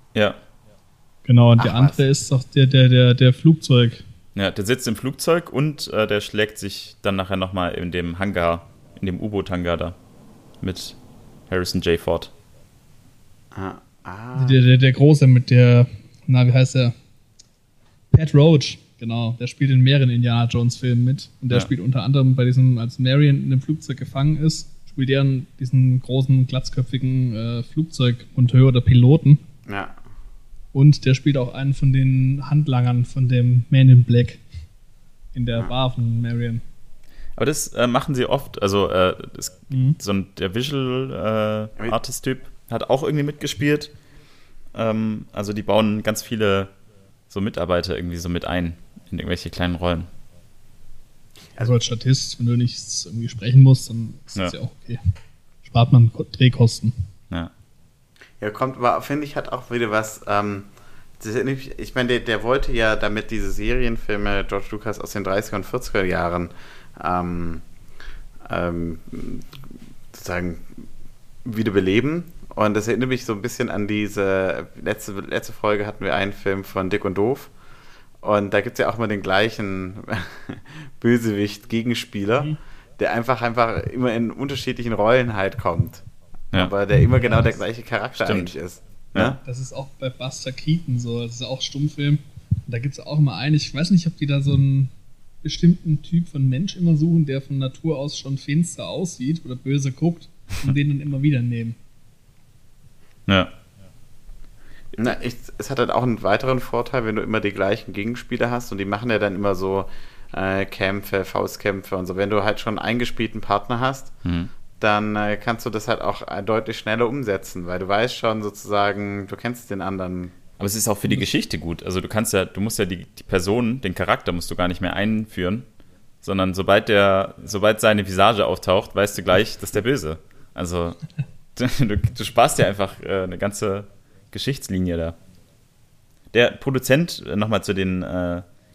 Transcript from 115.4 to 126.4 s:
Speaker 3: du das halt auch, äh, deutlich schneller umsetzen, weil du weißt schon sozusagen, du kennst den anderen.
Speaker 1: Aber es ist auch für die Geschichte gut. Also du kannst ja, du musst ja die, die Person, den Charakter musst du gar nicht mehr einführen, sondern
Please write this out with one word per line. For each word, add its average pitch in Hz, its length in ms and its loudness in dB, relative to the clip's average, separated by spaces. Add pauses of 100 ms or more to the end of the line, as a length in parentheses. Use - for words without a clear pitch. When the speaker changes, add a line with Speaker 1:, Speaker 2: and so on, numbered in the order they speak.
Speaker 3:
du 127 40 -6
das 107 180 -6
halt 113 140 -2
auch, - 260 -4
äh, 98 160 -8
deutlich 113 360 -2
schneller 113 280 0
umsetzen, 104 580 -6
weil 90 140 -6
du 92 80 -8
weißt 110 280 0
schon 110 280 -2
sozusagen, 101 840 -2
du 98 100 -14
kennst 120 340 -10
den 98 100 -8
anderen. 90 500 -6 (260)
Speaker 1:
Aber 101 80 -6
es 101 100 -4
ist 110 120 -2
auch 104 100 0
für - 100 -4
die 107 100 0
Geschichte - 420 -2
gut. 82 240 -8
Also 90 180 -4
du - 80 -6
kannst 107 240 -4
ja, 95 120 2
du - 140 -10
musst 110 200 -4
ja 104 60 0
die, 90 200 -8 (120)
die - 60 -20
Person, 110 580 0
den 92 140 -6
Charakter 92 360 -2
musst 87 200 -6
du - 40 -8
gar 90 120 0
nicht 90 140 -6
mehr 87 120 -4
einführen, 107 680 -4 (560)
sondern 95 340 -2